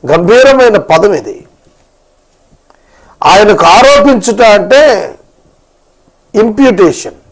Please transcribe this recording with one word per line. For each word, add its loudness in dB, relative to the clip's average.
గంభీరమైన 2
పదం -2
ఇది. -10
ఆయనకు 0
ఆరోపించుట 0
అంటే 0
ఇంప్యూటేషన్. -2